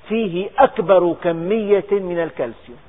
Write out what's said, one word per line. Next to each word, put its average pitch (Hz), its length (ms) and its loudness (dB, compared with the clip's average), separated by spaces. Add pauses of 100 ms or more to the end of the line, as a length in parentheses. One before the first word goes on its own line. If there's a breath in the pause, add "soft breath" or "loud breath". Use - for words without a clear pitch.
فيه 202 480 -2
أكبر 175 640 4
كمية 196 680 0
من 180 320 -2
الكالسيوم 120 640 -10